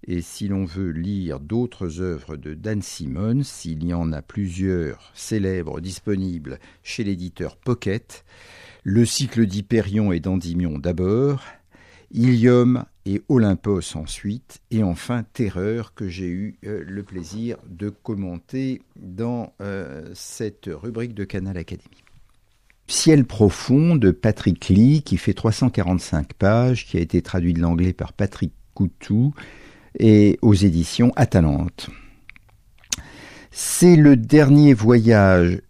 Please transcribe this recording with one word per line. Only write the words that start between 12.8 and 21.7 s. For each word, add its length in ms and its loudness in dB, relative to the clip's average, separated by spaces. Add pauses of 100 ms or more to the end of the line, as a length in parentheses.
et 220 -4
Olympos 680 0
ensuite, 720 -10
et 140 -2
enfin 400 -4 (100)
Terreur, 640 -6
que 120 -10
j'ai 200 -10
eu, 400 -10
euh, 180 -10
le 160 -12
plaisir 560 -12 (100)
de 220 -10
commenter 960 -10 (120)
dans, 640 -10
euh, 540 -12
cette 580 -12
rubrique 440 -10
de 80 -8
Canal 340 -8
Académie. 460 -16 (840)